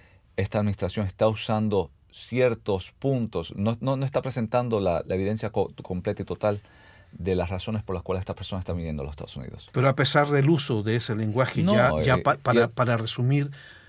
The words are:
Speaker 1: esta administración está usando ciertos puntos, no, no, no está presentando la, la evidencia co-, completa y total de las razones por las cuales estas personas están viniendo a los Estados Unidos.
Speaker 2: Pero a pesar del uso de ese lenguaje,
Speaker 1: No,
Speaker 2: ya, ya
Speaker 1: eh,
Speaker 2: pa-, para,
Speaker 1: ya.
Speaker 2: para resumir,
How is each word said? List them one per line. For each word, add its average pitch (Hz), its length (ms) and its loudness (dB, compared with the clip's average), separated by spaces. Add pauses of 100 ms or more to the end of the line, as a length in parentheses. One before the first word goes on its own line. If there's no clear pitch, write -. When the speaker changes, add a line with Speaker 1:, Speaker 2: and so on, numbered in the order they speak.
(380)
Speaker 1:
esta 98 220 0
administración 104 460 -2
está 101 220 0
usando 107 640 0 (200)
ciertos 117 840 -2
puntos, 113 640 -2
no, 113 240 0
no, 131 160 0
no 135 80 -2
está 131 160 -2
presentando 123 580 -2
la, 87 260 0
la 95 100 -2
evidencia 104 340 -2
co-, - 240 -2 (100)
completa 95 380 -4
y 95 40 -6
total 101 360 -2 (500)
de 90 220 -2
las 87 160 0
razones 107 320 -4
por 92 140 -6
las 85 80 -6
cuales 92 160 -2
estas 98 160 -6
personas 92 280 -8
están 85 120 -4
viniendo 80 260 -4
a 67 40 -6
los 76 80 -10
Estados - 240 -14
Unidos. - 340 -14
Speaker 2:
Pero 131 160 2
a 139 80 4
pesar 147 320 4
del 143 220 4
uso 127 340 2
de 110 140 0
ese 117 180 -2
lenguaje, 113 480 0
Speaker 1:
No, 190 100 4
Speaker 2:
ya, 131 300 4
ya 127 120 4
Speaker 1:
eh, - 60 -2
Speaker 2:
pa-, 139 160 2
para, 117 240 4
Speaker 1:
ya. 120 60 4
Speaker 2:
para 117 300 0
resumir, 131 540 0 (380)